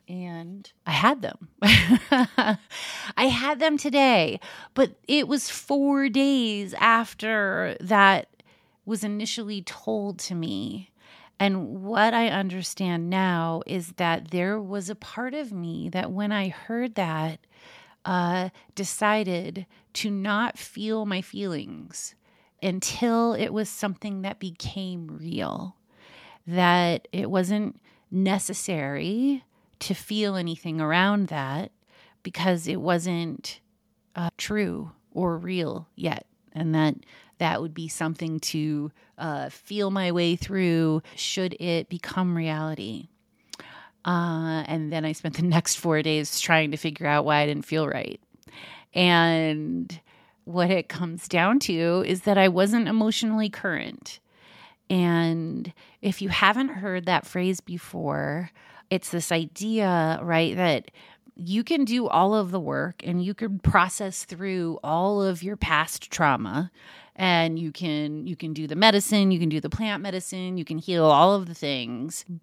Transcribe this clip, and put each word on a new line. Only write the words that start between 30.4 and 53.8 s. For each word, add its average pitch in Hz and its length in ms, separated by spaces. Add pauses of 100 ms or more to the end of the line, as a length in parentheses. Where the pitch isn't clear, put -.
around 185 460
that 147 440 (520)
because 175 440
it 170 140
wasn't, 170 800 (560)
uh, 170 220
true 180 540 (200)
or 170 260
real 170 580
yet, - 300 (280)
and 160 200
that 156 220 (440)
that 165 220
would 160 120
be 165 140
something 160 520
to, 151 520 (260)
uh, 143 320
feel 202 420
my 185 200
way 170 240
through 165 640 (140)
should 185 440
it 165 300
become 180 460
reality. 156 720 (960)
Uh, 165 640
and 156 240
then 160 140
I 156 60
spent 151 240
the 160 60
<laughs> - 20
next 170 320
four 156 260
days 151 380
trying 160 320
to 156 60
figure 156 300
out 147 180
why 147 160
I 147 40
didn't 147 200
feel 156 220
right. - 320 (760)
And 165 1080 (460)
what 175 260
it 180 160
comes 170 400
down 190 320
to 170 480
is 180 140
that 202 160
I 190 100
wasn't 202 400
emotionally 220 640
current. - 680 (720)